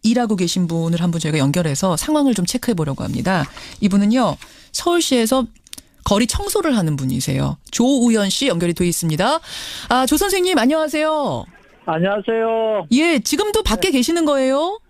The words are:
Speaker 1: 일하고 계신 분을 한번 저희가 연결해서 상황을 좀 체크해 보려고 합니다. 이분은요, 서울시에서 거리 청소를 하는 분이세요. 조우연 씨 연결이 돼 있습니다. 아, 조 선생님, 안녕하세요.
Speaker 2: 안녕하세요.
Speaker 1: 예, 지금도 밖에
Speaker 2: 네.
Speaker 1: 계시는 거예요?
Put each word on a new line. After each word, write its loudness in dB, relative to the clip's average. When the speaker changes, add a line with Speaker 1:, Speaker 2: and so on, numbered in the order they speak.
Speaker 1:
일하고 2
계신 -2
분을 -2
한번 0
저희가 -2
연결해서 0
상황을 0
좀 0
체크해 -2
보려고 -4
합니다. -2
이분은요, 2
서울시에서 0
거리 2
청소를 0
하는 0
분이세요. -2
조우연 2
씨 0
연결이 0
돼 0
있습니다. 0
아, 2
조 2
선생님, 0
안녕하세요. 0
Speaker 2:
안녕하세요. 0
Speaker 1:
예, 4
지금도 0
밖에 0
Speaker 2:
네. 2
Speaker 1:
계시는 2
거예요? 0